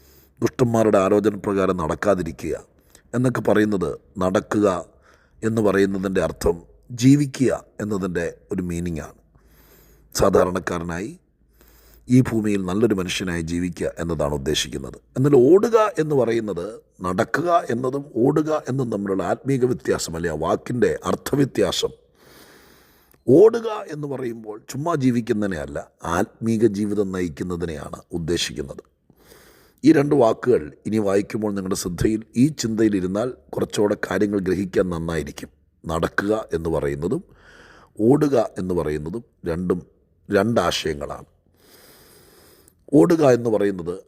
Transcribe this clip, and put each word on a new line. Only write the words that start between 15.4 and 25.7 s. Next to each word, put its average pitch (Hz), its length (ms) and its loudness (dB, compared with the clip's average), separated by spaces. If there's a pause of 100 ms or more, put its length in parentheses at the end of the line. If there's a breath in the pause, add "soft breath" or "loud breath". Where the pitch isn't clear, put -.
ഓടുക 208 360 6 (220)
എന്ന് 151 160 0
പറയുന്നത്, 110 520 0 (340)
നടക്കുക 107 480 -2 (200)
എന്നതും 131 340 -4 (120)
ഓടുക 151 360 2 (120)
എന്നതും 123 280 -4
തമ്മിലുള്ള 98 320 -2
ആത്മീക 123 420 0
വ്യത്യാസം, 95 500 -2
അല്ലെ 82 160 -4
ആ 76 40 -4
വാക്കിൻ്റെ 98 560 -2 (140)
അർത്ഥവ്യത്യാസം. 101 840 -2 (1400 soft breath)
ഓടുക 220 400 6 (200)
എന്ന് 147 200 -8
പറയുമ്പോൾ 117 580 -8
ചുമ്മാ 160 300 -4
ജീവിക്കുന്നതിനെ 117 640 0
അല്ല, 71 160 -10 (320)